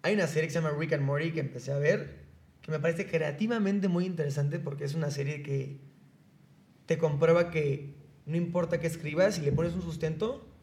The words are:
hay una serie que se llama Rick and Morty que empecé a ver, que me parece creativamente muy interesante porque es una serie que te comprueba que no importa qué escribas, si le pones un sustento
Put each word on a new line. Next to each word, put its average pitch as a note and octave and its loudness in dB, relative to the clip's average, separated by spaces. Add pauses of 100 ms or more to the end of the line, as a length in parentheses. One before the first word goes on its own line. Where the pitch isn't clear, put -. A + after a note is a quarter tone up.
hay F#3+ 2
una F#3+ 2
serie D#3 0
que C#3+ -6
se E3+ 2
llama D3+ 0
Rick D#3+ 0
and C#3+ 0
Morty D3 0
que D#3+ -2
empecé C3 -6
a C#3+ 0
ver, E3+ 2 (380)
que - -12
me D#3 -2
parece E3 0
creativamente G3 0
muy F3+ 2
interesante C#3+ -2
porque C#3+ -6
es C#3+ -4
una D3+ -2
serie C#3+ -4
que C#3 -6 (1080)
te E3 2
comprueba E3 4
que D3 -2 (320)
no D#3 -2
importa E3+ 0
qué E3 -2
escribas, D#3+ 2
si E3 -4
le C#3 2
pones E3 2
un F#3 -4
sustento E3 -4 (160)